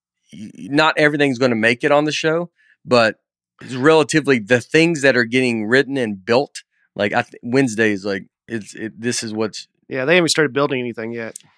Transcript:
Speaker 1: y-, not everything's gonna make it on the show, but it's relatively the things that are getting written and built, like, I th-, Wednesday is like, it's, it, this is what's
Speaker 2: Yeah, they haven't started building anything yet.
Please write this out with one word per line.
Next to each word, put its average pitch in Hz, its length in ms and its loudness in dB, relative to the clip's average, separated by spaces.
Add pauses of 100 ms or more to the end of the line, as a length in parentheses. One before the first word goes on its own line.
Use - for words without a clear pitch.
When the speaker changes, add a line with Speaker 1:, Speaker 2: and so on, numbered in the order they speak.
(340)
Speaker 1:
y-, 98 220 -16
not 143 440 0
everything's 147 400 2
gonna 123 160 2
make 117 280 0
it 147 80 2
on 147 140 4
the 151 60 -2
show, 160 400 -4 (340)
but 117 340 2 (420)
it's 113 140 -14
relatively 139 640 2
the 113 220 2
things 160 420 0
that 135 140 4
are 120 80 2
getting 117 420 0
written 131 300 0
and 104 280 -4
built, 120 380 -2 (320)
like, 104 180 -2
I 120 100 0
th-, - 200 -20
Wednesday 117 480 2
is 95 140 -4
like, 98 200 -6 (220)
it's, 117 280 -10
it, 110 240 -12
this 120 240 -4
is 110 100 -10
what's 107 340 -6 (200)
Speaker 2:
Yeah, 131 180 -6
they 165 100 2
haven't 170 140 2
started 151 240 0
building 143 260 -2
anything 117 320 -8
yet. 117 260 -12 (200)